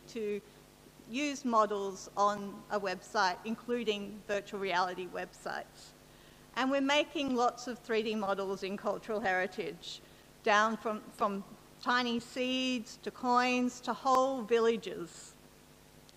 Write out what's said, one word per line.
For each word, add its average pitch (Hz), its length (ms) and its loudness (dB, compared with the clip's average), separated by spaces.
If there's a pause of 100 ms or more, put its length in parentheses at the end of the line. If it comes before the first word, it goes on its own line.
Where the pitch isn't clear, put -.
(100)
to 208 300 -4 (720)
use 277 340 -2
models 208 720 2
on 202 380 2 (160)
a 208 100 0
website, 185 640 0
including 214 840 -4
virtual 202 320 -4
reality 185 560 0
websites. - 800 -10 (640)
And 262 140 2
we're 277 100 4
making 285 560 2
lots 247 300 2
of 233 120 -6
three 220 240 0
D 220 120 -2
models 196 480 -2
in 196 160 -4
cultural 202 420 -2
heritage, 185 800 -2 (440)
down 214 340 6
from, 214 240 -4 (120)
from 202 300 0 (380)
tiny 247 380 2
seeds 254 840 -2
to 208 80 -6
coins 247 720 2
to 247 100 -4
whole 262 480 4
villages. 226 920 0 (840)